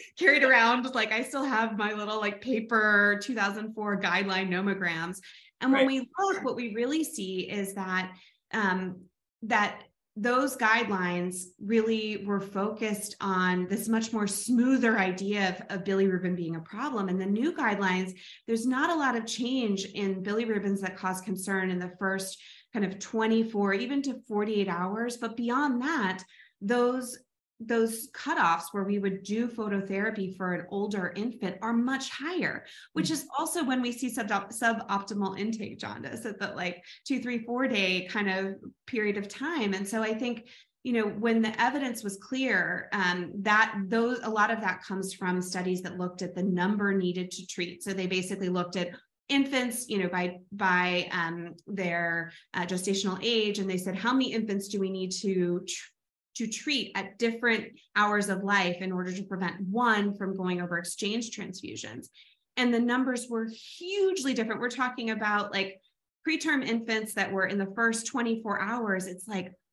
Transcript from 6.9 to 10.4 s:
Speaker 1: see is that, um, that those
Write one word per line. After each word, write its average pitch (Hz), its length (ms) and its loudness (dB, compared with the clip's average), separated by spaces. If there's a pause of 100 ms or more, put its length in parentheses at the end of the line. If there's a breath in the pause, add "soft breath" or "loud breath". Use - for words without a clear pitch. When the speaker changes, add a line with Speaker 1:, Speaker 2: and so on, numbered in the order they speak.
Speaker 1:
see 185 440 -4
is 196 260 -4
that, 185 380 -2 (400 loud breath)
um, 185 500 0 (400)
that 208 400 2 (320)
those 247 440 2